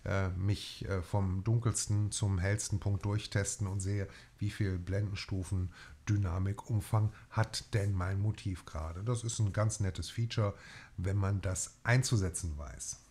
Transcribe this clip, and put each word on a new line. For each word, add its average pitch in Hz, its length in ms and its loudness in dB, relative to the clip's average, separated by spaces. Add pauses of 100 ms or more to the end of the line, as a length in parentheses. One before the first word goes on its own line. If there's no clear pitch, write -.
äh, 98 260 0
mich, 95 600 -2
äh, 95 120 0
vom 95 420 0
dunkelsten 104 680 2
zum 98 280 2
hellsten 98 400 2
Punkt 101 260 0
durchtesten 101 600 0
und 98 120 -2
sehe, 98 280 -2 (300)
wie 104 140 -2
viel 95 260 0
Blendenstufen 92 920 -2 (380)
Dynamikumfang 101 1040 2 (160)
hat - 440 -2
denn 101 200 2
mein 95 260 0
Motiv 101 460 -2
gerade. 82 380 -6
Das 117 200 -2
ist 113 160 -4
ein 101 140 2
ganz 107 260 2
nettes - 300 0
Feature, 113 460 0 (420)
wenn 98 200 0
man 98 240 2
das - 420 -4
einzusetzen 95 720 2
weiß. - 400 -10 (140)